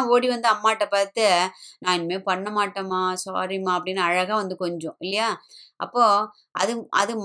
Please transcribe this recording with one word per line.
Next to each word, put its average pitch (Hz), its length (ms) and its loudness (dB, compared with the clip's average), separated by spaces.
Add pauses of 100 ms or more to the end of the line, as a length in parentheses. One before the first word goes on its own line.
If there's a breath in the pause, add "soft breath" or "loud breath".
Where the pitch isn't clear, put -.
(140)
ஓடி 247 180 4
வந்து 233 220 0
அம்மாட்ட 214 400 0
பார்த்து, 202 320 2 (580 loud breath)
"நான் 180 140 2
இனிமே 170 200 -4 (120)
பண்ண 190 260 -2
மாட்டேம்மா, 190 460 -2 (220)
சாரிம்மா" 185 520 -4
அப்படின்னு 180 320 -2
அழகா 180 320 0
வந்து 185 240 -4
கொஞ்சும், 170 320 -6 (100)
இல்லையா? 208 220 -2 (560 loud breath)
அப்போ 240 200 0 (580 soft breath)
அது, 220 120 0 (280)
அது 214 120 0 (120)